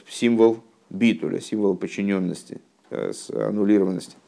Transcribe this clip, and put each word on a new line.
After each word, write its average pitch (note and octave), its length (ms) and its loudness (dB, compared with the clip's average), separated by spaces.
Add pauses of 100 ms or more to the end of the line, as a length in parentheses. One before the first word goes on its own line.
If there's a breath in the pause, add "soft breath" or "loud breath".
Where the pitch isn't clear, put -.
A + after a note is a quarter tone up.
символ A2+ 560 4 (260)
битуля, G2 500 0
символ G2+ 360 -2
подчинённости, F#2 880 -4 (280)
э, - 240 -6
с-, - 160 -14
аннулированности. G2 880 0 (100)